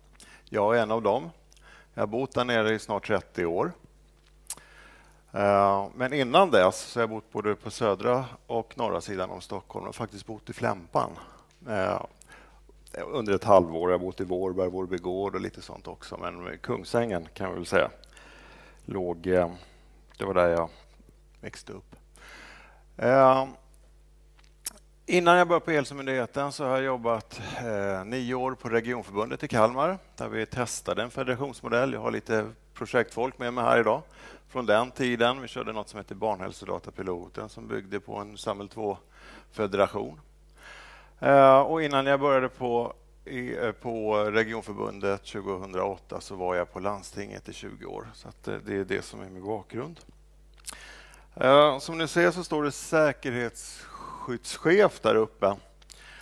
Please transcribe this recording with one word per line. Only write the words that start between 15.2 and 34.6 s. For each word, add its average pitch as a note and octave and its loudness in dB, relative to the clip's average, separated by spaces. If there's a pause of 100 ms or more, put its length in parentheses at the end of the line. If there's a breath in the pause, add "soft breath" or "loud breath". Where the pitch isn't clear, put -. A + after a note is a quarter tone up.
och F#2+ -6
lite F#2+ -8
sånt - -16
också. F2 -14
Men F2 -10
Kungsängen A2 -4
kan F#2+ -6
vi F2+ -8
väl F2+ -8
säga E2+ 4 (960 loud breath)
låg, F2 -6
eh, F2+ 2 (640 loud breath)
det G2+ -8
var G2 -2
där F2+ 6
jag E2+ 2 (720 loud breath)
växte - -14
upp. - -18 (1000 loud breath)
Eh, C3 6 (1600)
innan F3 6
jag F3+ 8
började E3 2
på E3 -2
E-hälsomyndigheten C#3 -2
så D3 -8
har B2+ 0
jag C3 2
jobbat, A#2 -2 (160 loud breath)
eh, G2+ -4
nio B2 -4
år B2+ -4
på A#2+ -10
Regionförbundet A2+ -2
i D3+ -4
Kalmar, C3 4 (180)
där A#2 -8
vi A2 -4
testade A2 -4
en A#2+ -8
federationsmodell. B2+ -2
Jag A2+ -8
har A#2 -4
lite A2 -4 (220)
projektfolk A#2+ -2
med A#2+ -6
mig B2 -2
här A#2+ 6
idag. A#2 2 (460 loud breath)
Från B2+ -6